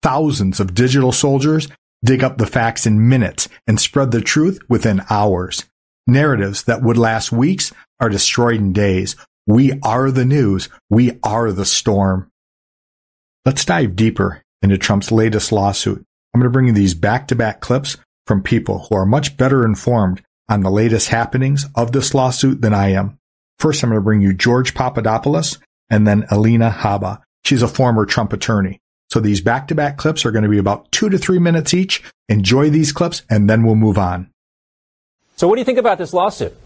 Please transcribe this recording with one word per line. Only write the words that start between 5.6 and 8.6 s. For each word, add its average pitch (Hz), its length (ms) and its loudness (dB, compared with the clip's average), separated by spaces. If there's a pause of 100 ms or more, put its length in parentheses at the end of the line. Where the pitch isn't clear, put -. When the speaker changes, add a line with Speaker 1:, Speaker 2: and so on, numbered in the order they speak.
Speaker 1:
Narratives 123 560 0
that 117 200 -2
would 117 140 2
last 113 360 0
weeks 135 400 0 (260)
are 117 100 0
destroyed 113 520 0